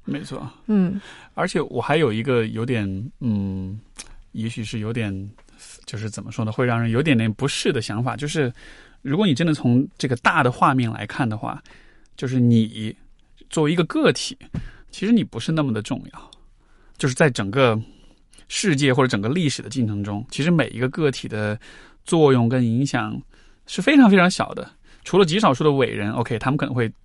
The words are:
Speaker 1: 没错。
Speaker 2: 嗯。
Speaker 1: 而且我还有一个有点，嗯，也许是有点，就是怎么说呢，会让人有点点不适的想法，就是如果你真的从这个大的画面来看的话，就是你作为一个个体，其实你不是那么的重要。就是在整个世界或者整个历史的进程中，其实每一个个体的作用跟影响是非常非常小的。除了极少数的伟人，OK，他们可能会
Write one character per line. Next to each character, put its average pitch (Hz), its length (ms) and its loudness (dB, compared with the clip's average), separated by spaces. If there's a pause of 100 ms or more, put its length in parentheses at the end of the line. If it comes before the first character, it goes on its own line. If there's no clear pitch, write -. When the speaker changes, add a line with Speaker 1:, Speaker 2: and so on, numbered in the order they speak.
Speaker 1:
没 143 180 -6
错。 - 260 -12 (180)
Speaker 2:
嗯。 196 340 0 (320)
Speaker 1:
而 - 160 -4
且 180 140 -2
我 - 180 -6
还 143 160 0
有 151 160 2
一 110 100 -2
个 117 260 0
有 110 160 -6
点， 117 220 -2 (340)
嗯， 98 600 -4 (520)
也 113 160 -6
许 117 140 -8
是 110 160 -8
有 107 140 -6
点， 101 380 -6 (560)
就 110 120 -10
是 107 100 -6
怎 104 140 -12
么 110 80 -14
说 113 140 -4
呢， 110 80 -2
会 127 120 -2
让 117 160 0
人 117 100 0
有 120 120 2
点 151 140 2
点 110 160 0
不 147 160 -4
适 - 240 -2
的 120 100 -4
想 110 220 -4
法， 113 100 -4
就 127 140 -8
是 143 240 -2 (500)
如 143 140 -2
果 214 100 2
你 160 80 2
真 165 100 0
的 160 100 2
从 127 300 2 (140)
这 - 80 -4
个 139 100 -2
大 170 260 2
的 123 100 2
画 156 220 2
面 123 180 0
来 107 140 -10
看 127 220 -4
的 107 80 -4
话， 113 240 -8 (560)
就 135 120 -4
是 127 100 0
你 113 560 2 (560)
作 160 140 0
为 147 80 2
一 - 20 -2
个 175 100 2
个 254 280 2
体， - 240 -8 (540)
其 - 140 -8
实 214 80 2
你 208 120 4
不 113 160 -10
是 - 100 -4
那 160 140 0
么 131 80 0
的 110 100 -2
重 - 180 -6 (120)
要。 - 180 -20 (680)
就 151 120 -2
是 127 60 -2
在 165 140 4
整 110 220 -4
个 120 280 4 (680)
世 175 300 0
界 135 180 4
或 135 80 4
者 127 60 4
整 120 120 -2
个 104 80 -2
历 165 200 0
史 - 120 -4
的 - 80 -14
进 123 160 -2
程 104 200 -2
中， 104 260 -6
其 - 140 -4
实 170 60 2
每 156 180 2
一 - 100 -12
个 127 100 -2
个 151 220 -2
体 - 160 -8
的 107 320 -4 (460)
作 156 280 4
用 120 160 4
跟 127 160 2
影 120 220 0
响 117 340 -4 (460)
是 - 160 -6
非 285 140 4
常 262 120 10
非 196 80 8
常 180 140 6
小 - 240 -4
的。 - 160 -10 (320)
除 - 160 2
了 196 80 6
极 165 140 0
少 196 120 6
数 131 120 0
的 151 80 6
伟 131 160 2
人， 107 240 -4
OK， 117 260 -2
他 131 140 0
们 151 40 0
可 - 80 -4
能 - 100 -4
会 117 160 0 (140)